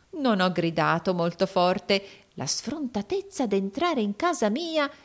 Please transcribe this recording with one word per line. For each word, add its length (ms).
Non 300
ho 100
gridato 640
molto 320
forte: 560
'La 120
sfrontatezza 1000
d'entrare 540
in 160
casa 340
mia 400